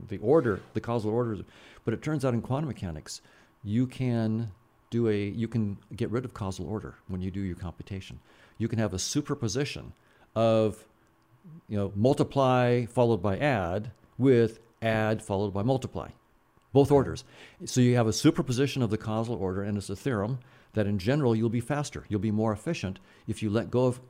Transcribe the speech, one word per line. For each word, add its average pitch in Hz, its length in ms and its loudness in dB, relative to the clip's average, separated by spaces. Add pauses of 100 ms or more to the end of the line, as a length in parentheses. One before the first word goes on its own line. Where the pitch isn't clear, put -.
The 104 120 -8
order, 120 420 4 (120)
the 110 80 -4
causal 110 300 -2
order 117 220 -2
is, 90 80 -6 (440)
but 113 80 0
it 107 80 -6
turns 151 220 -2
out 131 100 2
in 117 80 0
quantum 139 260 -4
mechanics, 90 540 -10 (420)
you 113 240 0
can 113 640 -2 (380)
do 117 180 0
a, 101 220 0
you 113 180 -4
can 104 300 -2 (180)
get 110 140 -4
rid 120 160 -2
of - 80 -12
causal 95 340 -6
order 92 280 -8 (120)
when 92 140 -6
you 92 100 -4
do 95 80 -6
your 95 160 -4
computation. 87 640 -12 (380)
You 113 100 -2
can 110 120 0
have 107 140 0
a 92 60 -4
superposition 135 960 -4 (420)
of, 110 500 2 (840)
you 107 100 -4
know, 98 180 0
multiply 123 880 4
followed 117 360 2
by 98 160 0
add 107 540 -2 (260)
with 117 420 4 (220)
add 110 400 0
followed 101 320 -2
by 101 100 -2
multiply, 127 460 -2 (640)
both 139 180 6
orders. 95 320 4 (400)
So - 160 0
you 123 160 6
have 120 120 4
a 107 60 2
superposition 135 680 2
of 113 80 2
the 107 80 0
causal 110 380 -4
order, 92 280 -2
and 104 140 -2
it's 98 120 -8
a 98 60 -6
theorem 120 440 -2 (340)
that 107 140 0
in 101 120 0
general 120 380 2
you'll 113 120 0
be 117 120 0
faster, 143 480 -6
you'll 101 100 -2
be 107 120 0
more 107 200 2
efficient 101 480 -6 (300)
if 107 120 -8
you 107 80 -2
let 110 220 0
go 127 140 2
of 123 240 0